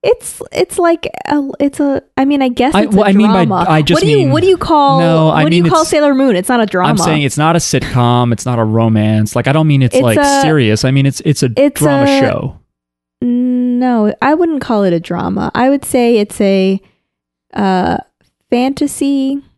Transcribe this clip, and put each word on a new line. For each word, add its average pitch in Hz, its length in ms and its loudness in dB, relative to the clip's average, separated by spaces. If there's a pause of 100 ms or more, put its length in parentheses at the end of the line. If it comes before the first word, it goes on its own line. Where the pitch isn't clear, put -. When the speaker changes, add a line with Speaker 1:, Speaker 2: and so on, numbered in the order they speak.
Speaker 1:
it's, - 380 -4 (120)
it's - 260 -4
like 339 280 0 (200)
a, 285 220 -2 (120)
it's 285 200 -2
a, 277 220 -2 (140)
I 262 80 0
mean, 277 180 0
I 262 60 0
guess 247 260 0
Speaker 2:
I, 202 100 2
Speaker 1:
it's 208 100 -2
Speaker 2:
well, 208 100 4
Speaker 1:
a 202 40 2
Speaker 2:
I 196 40 2
mean 214 160 4
by, 190 160 2
Speaker 1:
drama. 170 240 0
Speaker 2:
I 156 140 2
just 151 160 2
Speaker 1:
What 392 60 0
do 151 60 2
you, 147 80 4
Speaker 2:
mean 135 120 2
Speaker 1:
what 311 120 2
do 370 60 2
you 370 80 4
call, 277 440 2
Speaker 2:
No, 160 280 2
I 156 160 0
Speaker 1:
what 156 60 0
do 170 60 2
you 175 60 2
Speaker 2:
mean 165 80 2
Speaker 1:
call 320 120 2
Speaker 2:
it's, 320 80 -4
Speaker 1:
Sailor 294 240 2
Moon? 262 220 2
It's 180 120 -4
not 247 120 0
a 214 60 0
drama. 185 240 -2
Speaker 2:
I'm 151 80 0
saying 156 240 0
it's 135 160 -2
not 160 160 2
a 170 40 2
sitcom. 123 720 0
It's - 140 -6
not 123 120 -2
a 113 60 0
romance. 107 720 0
Like, 120 100 -2
I 135 60 0
don't 156 140 2
mean 139 160 2
it's, 123 120 0
Speaker 1:
It's 262 80 2
Speaker 2:
like, 117 160 2
Speaker 1:
a, 277 240 2
Speaker 2:
serious. 127 420 2
I 131 60 2
mean, 139 160 2
it's, 135 180 -2
it's 147 180 0
a 127 140 0
Speaker 1:
it's 285 240 0
Speaker 2:
drama 277 300 2
Speaker 1:
a, 269 100 2
Speaker 2:
show. - 380 -4 (600)
Speaker 1:
no, 247 1000 -2
I 285 120 2
wouldn't 320 280 -2
call 208 220 -2
it 180 80 2
a 170 80 0
drama. 175 540 -6
I 254 140 0
would 277 160 0
say 240 340 0
it's 208 220 -4
a, 190 400 0 (760)
uh, 185 440 -2 (520)
fantasy. 277 920 -2 (160)